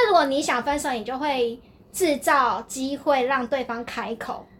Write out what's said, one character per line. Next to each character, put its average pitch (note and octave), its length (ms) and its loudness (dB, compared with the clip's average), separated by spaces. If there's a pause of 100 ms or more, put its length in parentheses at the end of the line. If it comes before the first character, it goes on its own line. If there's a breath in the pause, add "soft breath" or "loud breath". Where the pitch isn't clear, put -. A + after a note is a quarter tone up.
如 G4+ 60 6
果 D#4+ 100 8
你 C#4 160 0
想 C4 220 0
分 C#4+ 160 0
手， C#4+ 140 -4
你 A3 120 -4
就 B3+ 140 -6
会 B3+ 420 -2 (320 soft breath)
制 D#4 240 2
造 C4 460 2
机 C4+ 340 -6
会 C#4 260 2
让 B3+ 240 0
对 B3+ 180 -2
方 A#3+ 200 -8
开 A#3 300 -8
口， - 320 -10 (140)